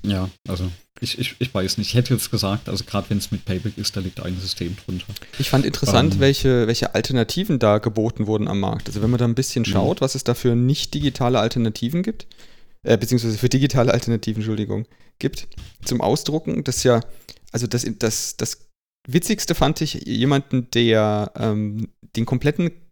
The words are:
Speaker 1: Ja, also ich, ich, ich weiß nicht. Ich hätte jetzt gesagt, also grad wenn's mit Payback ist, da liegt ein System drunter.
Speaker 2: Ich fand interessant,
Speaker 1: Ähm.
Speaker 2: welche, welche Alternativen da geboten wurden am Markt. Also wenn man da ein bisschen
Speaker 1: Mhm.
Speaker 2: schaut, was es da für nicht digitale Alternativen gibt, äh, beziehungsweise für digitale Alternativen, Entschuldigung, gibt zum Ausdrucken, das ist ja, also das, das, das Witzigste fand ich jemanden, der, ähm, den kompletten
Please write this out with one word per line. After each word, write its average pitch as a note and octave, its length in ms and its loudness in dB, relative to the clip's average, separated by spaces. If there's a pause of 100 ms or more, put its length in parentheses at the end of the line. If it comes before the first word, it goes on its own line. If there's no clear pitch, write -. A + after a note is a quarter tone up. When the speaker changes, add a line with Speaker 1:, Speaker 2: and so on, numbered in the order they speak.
Speaker 1:
Ja, F#2 280 -2 (180)
also F2+ 220 -4 (320)
ich, - 180 -6
ich, - 200 -6
ich B2 140 -4
weiß F#3+ 240 -2
nicht. G#3 120 -2
Ich - 40 -4
hätte B2 200 4
jetzt - 180 -2
gesagt, G2+ 380 -2
also F#2+ 160 -4
grad - 240 -4
wenn's G#2 220 -2
mit G2+ 140 -6
Payback F#2 320 -4
ist, - 180 -6
da G2 60 -4
liegt F#2 200 -6
ein F2+ 180 -6
System F2+ 380 -6
drunter. - 280 -8 (340)
Speaker 2:
Ich C#3 100 -2
fand - 160 2
interessant, B2 500 2
Speaker 1:
Ähm. G2+ 40 0
Speaker 2:
welche, C3 480 4
welche - 280 -2
Alternativen C3 640 0
da G#2+ 180 4
geboten G#2+ 500 0
wurden G#2 200 0
am G2+ 120 0
Markt. A2 280 -2
Also G2+ 160 -4
wenn A2+ 80 4
man A#2+ 80 2
da A#2+ 60 4
ein A#2 100 2
bisschen C3 260 0
Speaker 1:
Mhm. A2+ 100 0
Speaker 2:
schaut, G#2 300 2
was C3+ 140 0
es C3 80 -6
da A#2+ 100 2
für A#2+ 220 2
nicht B2 380 2
digitale C3+ 460 2
Alternativen A#2 640 0
gibt, - 260 -6 (560)
äh, A#2 140 6
beziehungsweise A2+ 400 0
für B2 120 2
digitale C3 420 4
Alternativen, A2+ 500 0
Entschuldigung, G#2+ 440 -2 (340)
gibt - 280 -4 (360)
zum B2 180 -2
Ausdrucken, D3+ 640 -2
das B2+ 140 -2
ist - 60 -4
ja, A#2+ 160 6 (520)
also A#2+ 160 -2
das, A#2+ 180 -2 (140)
das, - 380 -2
das - 220 -6 (480)
Witzigste F3 480 0
fand D3 260 2
ich D3+ 140 -2 (100)
jemanden, B2+ 680 0
der, G#2+ 640 4
ähm, G#2+ 540 -2 (260)
den A2+ 120 0
kompletten D3+ 440 0 (200)